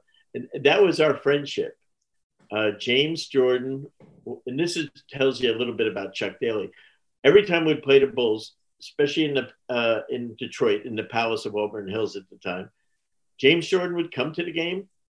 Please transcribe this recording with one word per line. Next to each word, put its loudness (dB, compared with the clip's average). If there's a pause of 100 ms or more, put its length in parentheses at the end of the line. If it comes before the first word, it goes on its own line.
(340)
and -10 (160)
that 6
was 4
our 4
friendship. -2 (760)
Uh, 0
James 0
Jordan, 0 (600)
and -6
this -2
is, -4 (220)
tells 0
you 2
a -6
little -4
bit 0
about -6
Chuck -6
Daly. -4 (540)
Every 8
time 0
we'd 0
play 6
the 4
Bulls, -2 (260)
especially -2
in -2
the, -2 (200)
uh, 0
in -8
Detroit, -2
in -10
the -4
Palace -2
of -8
Auburn -4
Hills -4
at -16
the -20
time, -10 (680)
James 4
Jordan 0
would -4
come -4
to -6
the -8
game, -6 (240)